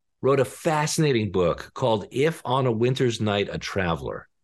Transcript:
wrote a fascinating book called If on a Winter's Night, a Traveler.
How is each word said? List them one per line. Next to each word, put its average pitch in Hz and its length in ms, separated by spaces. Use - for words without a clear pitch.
wrote 135 200
a 123 40
fascinating 151 880
book 87 400
called 110 380
If 151 340
on 127 220
a 123 60
Winter's 120 500
Night, 101 280
a - 60
Traveler. 80 720